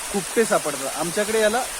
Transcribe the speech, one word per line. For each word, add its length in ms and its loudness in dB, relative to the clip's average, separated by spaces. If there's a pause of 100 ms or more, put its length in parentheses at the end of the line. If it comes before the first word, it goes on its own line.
(120)
खुपटे 320 2
सापडतात. 520 0
आमच्याकडे 440 0
याला 220 4 (180)